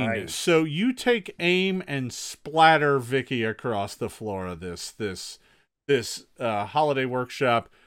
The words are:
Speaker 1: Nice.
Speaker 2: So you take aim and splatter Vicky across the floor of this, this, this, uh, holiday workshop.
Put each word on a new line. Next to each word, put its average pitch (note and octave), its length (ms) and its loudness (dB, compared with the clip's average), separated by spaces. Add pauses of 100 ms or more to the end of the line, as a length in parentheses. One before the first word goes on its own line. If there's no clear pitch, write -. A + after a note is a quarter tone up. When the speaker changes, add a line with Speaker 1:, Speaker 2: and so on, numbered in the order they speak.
Speaker 1:
Nice. A2+ 280 -4
Speaker 2:
So E3 300 4
you F3 280 -2
take A#3+ 480 -2
aim F#3 460 0
and C3 260 -6
splatter D3+ 840 4
Vicky B2 460 -2
across G#2+ 500 -4
the A2+ 160 -6
floor G2 360 -6
of F2+ 140 -8
this, F2 300 -10
this, - 480 -8 (500)
this, B2+ 380 0 (120)
uh, G#2+ 280 -2
holiday C#3+ 400 2
workshop. B2 600 0 (180)